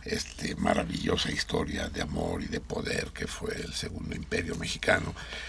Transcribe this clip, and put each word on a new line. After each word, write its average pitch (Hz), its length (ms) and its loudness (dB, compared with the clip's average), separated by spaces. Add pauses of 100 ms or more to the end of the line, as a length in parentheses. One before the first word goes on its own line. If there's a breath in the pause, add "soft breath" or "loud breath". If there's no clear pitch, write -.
este, - 500 -2
maravillosa - 760 4
historia 78 580 0
de - 120 -2
amor 50 400 0
y 50 40 -2
de - 160 -2
poder - 520 -2
que - 140 -2
fue - 280 -4
el - 180 -4
Segundo - 420 -4
Imperio 85 400 -2
Mexicano, - 580 2 (360 loud breath)